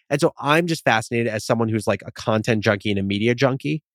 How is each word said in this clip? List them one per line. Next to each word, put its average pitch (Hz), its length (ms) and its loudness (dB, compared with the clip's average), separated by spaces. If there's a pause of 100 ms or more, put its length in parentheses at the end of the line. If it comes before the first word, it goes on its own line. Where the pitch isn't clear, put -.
And 143 120 0
so 165 180 2
I'm 151 280 2
just 165 180 -4
fascinated 117 440 0
as 107 160 -4
someone 117 240 0
who's, 110 180 -2
like, 101 200 0
a - 60 -14
content 110 520 0
junkie 107 260 2
and 98 80 0
a 98 40 -2
media 101 320 0
junkie. 135 480 -2 (120)